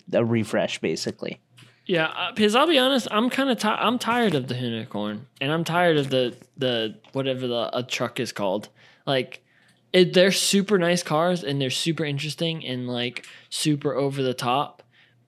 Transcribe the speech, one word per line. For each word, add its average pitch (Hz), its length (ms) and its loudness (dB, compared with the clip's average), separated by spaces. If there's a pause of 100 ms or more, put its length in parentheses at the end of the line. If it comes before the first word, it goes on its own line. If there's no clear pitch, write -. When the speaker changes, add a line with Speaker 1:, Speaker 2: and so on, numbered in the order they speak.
(120)
Speaker 1:
a 113 140 2
refresh, 110 540 0
basically. - 600 -4 (460)
Speaker 2:
Yeah, 165 200 0
uh, 180 280 -6
'cause 214 220 2
I'll 277 120 6
be 320 120 4
honest, 262 320 2
I'm 220 180 2
kinda 262 240 0
ti-, 214 140 -2
I'm 220 320 0
tired 233 340 0
of 135 140 0
the 127 80 -4
unicorn, 110 720 -6 (120)
and 135 120 -2
I'm 165 120 0
tired 170 340 2
of 139 120 0
the, 127 260 0 (220)
the 117 380 -2 (180)
whatever 131 320 -4
the, 120 320 -2
a 123 60 -2
truck - 360 -4
is 117 120 -4
called. 101 380 -2 (360)
Like, 131 380 -2 (480)
it, 180 220 4
they're 190 180 8
super 196 460 2
nice 175 240 2
cars, 170 420 0
and 139 160 -2
they're 131 120 0
super 160 340 -2
interesting 151 580 -4
and, 127 240 -6
like, 123 380 -4 (240)
super 147 460 0
over 139 260 0
the 127 140 0
top. 127 480 -2 (440)